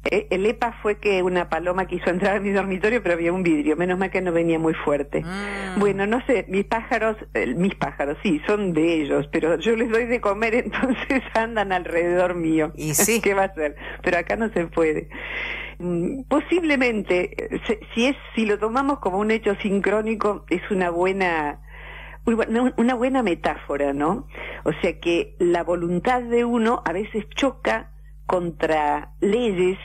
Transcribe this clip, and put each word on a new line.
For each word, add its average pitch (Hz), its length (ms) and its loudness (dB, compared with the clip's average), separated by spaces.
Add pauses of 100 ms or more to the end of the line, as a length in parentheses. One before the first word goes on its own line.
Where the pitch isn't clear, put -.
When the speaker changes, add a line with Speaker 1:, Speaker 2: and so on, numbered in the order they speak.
(120)
Speaker 1:
Eh, 208 200 0
el 190 160 0
epa - 340 0
fue 208 180 -2
que 196 240 2
una 180 260 0
paloma 180 360 0
quiso 175 240 -2
entrar 190 260 2
a 208 40 0
mi 196 120 -2
dormitorio, 196 520 2
pero 175 100 2
había 170 200 0
un 190 100 0
vidrio. 151 320 4
Menos 180 240 0
mal 190 120 0
que 185 100 0
no 180 100 0
venía 165 280 2
muy 160 140 2
fuerte. 147 500 0
Speaker 2:
Mm. 196 560 -6
Speaker 1:
Bueno, 196 280 2
no 240 180 0
sé, 208 240 0
mis 196 160 0
pájaros, 220 520 -2 (160)
eh, 113 220 0
mis 185 200 0
pájaros, 143 480 -4
sí, 160 240 2
son 208 260 0
de 160 280 2
ellos, 143 300 0
pero 160 280 0
yo 226 160 2
les 226 140 0
doy 226 160 2
de 233 160 0
comer, 208 340 0
<laughs> 156 100 2
entonces - 580 0 (120)
andan 220 360 0
alrededor 175 640 2
mío. 160 400 2
Speaker 2:
Y 151 200 -4
sí. 214 260 2
Speaker 1:
<laughs> - 20 -8
¿Qué 196 100 2
va 196 100 2
a - 20 4
hacer? 151 300 -4 (280)
Pero 180 140 2
acá 175 180 -2
no 220 180 -2
se 170 140 0
puede. 160 420 0 (680)
Mm, 175 480 -2
posiblemente, 262 1300 0
eh, 190 120 -4
se-, 220 120 -2 (140)
si 233 140 2
es, 277 80 2 (200)
si 220 100 0
lo 208 140 2
tomamos 269 400 0
como 185 200 0
un 214 120 2
hecho 220 300 2
sincrónico, 208 880 0
es 175 120 0 (100)
una 185 180 2
buena, 170 720 0 (640)
una, 226 520 2
una 247 180 4
buena 254 280 2
metáfora, 147 680 -2
¿no? 151 340 0 (360)
O 151 80 0 (100)
sea 170 180 -2
que 170 400 0
la 170 240 2
voluntad 175 580 0
de 240 240 2
uno 233 400 2
a 170 60 0
veces 208 440 -4
choca - 580 -2 (320)
contra 156 960 0
leyes 190 640 2